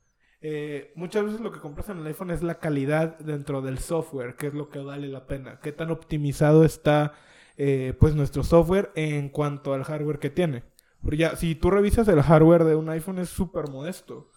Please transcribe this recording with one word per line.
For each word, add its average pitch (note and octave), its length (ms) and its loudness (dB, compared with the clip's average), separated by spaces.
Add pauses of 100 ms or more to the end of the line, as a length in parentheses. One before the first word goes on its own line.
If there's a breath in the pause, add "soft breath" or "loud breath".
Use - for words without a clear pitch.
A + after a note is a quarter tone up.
(400)
Eh, D3+ 560 -10
muchas F3+ 300 -4
veces G#3+ 160 -6
lo G#3 100 -8
que - 80 -18
compras D3+ 300 -12
en F#3+ 80 -10
el D#3+ 80 -10
iPhone D#3+ 240 -10
es E3 140 -4
la E3+ 120 -4
calidad D#3 640 -2
dentro D3 460 -6
del C3 160 -6
software, C3+ 560 -6
que D3 120 -8
es C#3 60 -6
lo D3 160 -10
que - 80 -14
vale C#3 300 -12
la C3+ 180 -14
pena, C3 360 -12
qué D3+ 100 -8
tan D#3+ 180 -8
optimizado D3+ 720 2
está, D3+ 500 2 (440 soft breath)
eh, C3 420 -2
pues, D#3 140 6
nuestro C#3+ 300 0
software E3+ 520 4
en D3+ 340 -4
cuanto C#3+ 440 -4
al C3+ 100 -4
hardware D3+ 360 -6
que D3 100 -4
tiene. C#3+ 340 -2 (380)
Porque - 160 -2
ya, D#3+ 180 2
si E3 200 -2
tú F3 160 2
revisas G3+ 360 4
el E3 140 6
hardware D#3+ 440 8
de D#3+ 100 4
un D#3 140 -2
iPhone E3 280 -6
es F3+ 120 -6
súper E3 380 -6
modesto, C#3 680 -14